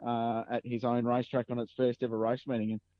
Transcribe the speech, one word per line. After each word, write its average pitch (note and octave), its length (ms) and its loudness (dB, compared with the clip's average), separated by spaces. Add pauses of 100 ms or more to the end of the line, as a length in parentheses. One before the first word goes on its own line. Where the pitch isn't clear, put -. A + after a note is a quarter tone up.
uh, A#2 420 0
at A#2+ 160 -2
his A#2+ 200 -4
own A#2+ 200 2
racetrack A#2+ 460 0
on A#2+ 80 -2
its A2+ 140 -4
first B2+ 320 2
ever A2+ 120 -2
race A2+ 300 0
meeting. A2+ 240 0
And A2 100 -2 (200)